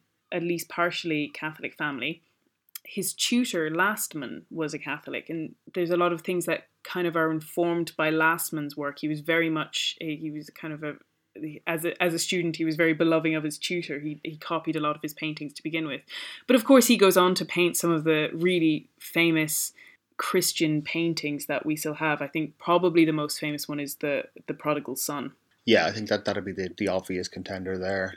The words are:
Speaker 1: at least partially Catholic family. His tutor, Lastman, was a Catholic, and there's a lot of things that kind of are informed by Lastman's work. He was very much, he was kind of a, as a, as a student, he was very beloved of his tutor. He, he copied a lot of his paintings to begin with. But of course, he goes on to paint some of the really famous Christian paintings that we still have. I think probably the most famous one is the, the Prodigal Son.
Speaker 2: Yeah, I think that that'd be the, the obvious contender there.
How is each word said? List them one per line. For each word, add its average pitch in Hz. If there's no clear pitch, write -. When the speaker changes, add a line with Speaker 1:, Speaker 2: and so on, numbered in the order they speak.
Speaker 1:
at 180
least 170
partially 165
Catholic 156
family. 147
His -
tutor, 220
Lastman, 156
was 156
a 151
Catholic, 139
and 160
there's 175
a 175
lot 175
of 165
things 180
that -
kind 180
of 165
are 160
informed 170
by 156
Lastman's 160
work. 143
He 156
was 151
very 165
much, -
he 156
was 151
kind 160
of 151
a, 147
as 165
a, 170
as 180
a 165
student, 170
he 165
was 160
very 165
beloved 160
of 156
his 151
tutor. 165
He, 151
he 156
copied 160
a 156
lot 147
of 151
his 151
paintings 151
to -
begin 160
with. 131
But 247
of 240
course, 262
he 233
goes 190
on 180
to 180
paint 175
some 170
of 160
the 156
really 165
famous 160
Christian 160
paintings 151
that 139
we 151
still 156
have. 151
I 143
think 156
probably 175
the 156
most 147
famous 147
one 147
is 143
the, 143
the 147
Prodigal 147
Son. 143
Speaker 2:
Yeah, 104
I 101
think 107
that 104
that'd 101
be 101
the, 92
the 101
obvious 92
contender 92
there. 95